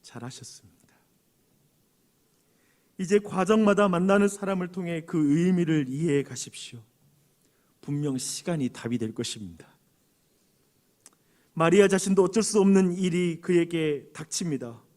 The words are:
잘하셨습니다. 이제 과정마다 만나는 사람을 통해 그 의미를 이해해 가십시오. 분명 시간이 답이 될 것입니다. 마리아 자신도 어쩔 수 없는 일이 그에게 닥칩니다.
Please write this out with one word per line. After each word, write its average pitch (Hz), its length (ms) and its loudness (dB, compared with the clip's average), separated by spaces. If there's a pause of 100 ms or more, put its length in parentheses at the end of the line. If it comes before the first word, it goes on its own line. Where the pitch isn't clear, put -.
잘하셨습니다. - 760 -18 (2250)
이제 190 220 2
과정마다 202 720 2
만나는 196 380 4
사람을 190 440 -4
통해 170 340 -6
그 156 320 2
의미를 170 500 2
이해해 143 360 -2
가십시오. - 580 -14 (1000)
분명 143 360 -4
시간이 143 520 -6
답이 120 280 -6
될 110 160 -6
것입니다. 104 540 -12 (1900)
마리아 170 340 6
자신도 190 360 2
어쩔 196 200 2
수 208 160 0
없는 190 340 4
일이 175 480 -2
그에게 165 720 -2
닥칩니다. 127 720 -8 (140)